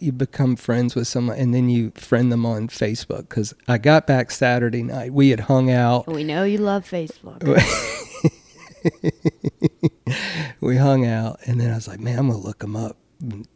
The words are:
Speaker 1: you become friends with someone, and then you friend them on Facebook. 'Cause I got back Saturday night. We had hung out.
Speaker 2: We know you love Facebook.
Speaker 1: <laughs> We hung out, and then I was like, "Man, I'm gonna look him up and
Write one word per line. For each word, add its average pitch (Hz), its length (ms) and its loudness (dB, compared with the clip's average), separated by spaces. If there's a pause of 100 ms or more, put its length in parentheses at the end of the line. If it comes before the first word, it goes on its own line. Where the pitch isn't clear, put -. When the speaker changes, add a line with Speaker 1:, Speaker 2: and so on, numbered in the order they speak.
Speaker 1:
you 156 100 -2
become 127 460 0
friends 120 380 -2
with 117 120 -2
someone, 120 300 -2
and 127 160 2
then 123 160 2
you 117 260 2
friend 123 340 2
them 117 160 0
on 113 220 -4
Facebook. - 600 -6
'Cause 107 240 -4 (160)
I 120 80 2
got 151 280 4
back 127 260 0
Saturday 120 520 0
night. 123 300 -8
We 139 160 6
had 117 120 2
hung 131 300 4
out. 123 360 4
Speaker 2:
We 156 180 -4
know 156 180 -2
you 202 140 2
love 202 280 0
Facebook. - 560 -10
Speaker 1:
<laughs> - 1800 -2 (1400)
We 127 180 0
hung 135 280 4
out, 113 400 -4
and 120 160 -2
then 117 100 0
I 113 40 -2
was 113 120 -8
like, 98 120 -14
"Man, 120 180 -4
I'm 135 120 0
gonna 110 120 -2
look 101 220 -10
him 104 120 -8
up 110 220 -8 (240)
and 113 340 -10